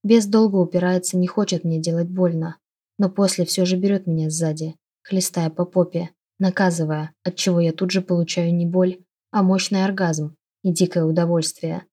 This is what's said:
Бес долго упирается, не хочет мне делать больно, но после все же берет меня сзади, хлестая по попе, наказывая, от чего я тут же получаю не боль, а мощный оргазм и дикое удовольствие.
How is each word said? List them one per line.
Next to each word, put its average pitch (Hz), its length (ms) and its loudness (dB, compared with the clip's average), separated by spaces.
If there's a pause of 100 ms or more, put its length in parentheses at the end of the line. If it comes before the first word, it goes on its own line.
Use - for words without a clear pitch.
Бес 220 220 6
долго 208 300 2
упирается, 180 600 0
не 180 100 2
хочет 190 380 -4
мне 160 160 0
делать 170 280 -2
больно, 170 480 -2 (420)
но 196 120 2
после 190 340 0
все 180 200 0
же 185 120 2
берет 190 300 0
меня 160 240 0
сзади, 160 460 -4 (260)
хлестая 175 480 -2
по 180 140 -2
попе, 175 460 -2 (280)
наказывая, 165 760 0 (120)
от 180 100 -4
чего 175 260 0
я 165 120 2
тут 180 180 -2
же 190 100 0
получаю 170 540 0
не 170 100 0
боль, 180 340 0 (320)
а 202 120 2
мощный 190 420 2
оргазм 165 520 -2 (260)
и 185 100 0
дикое 175 320 0
удовольствие. 165 880 -2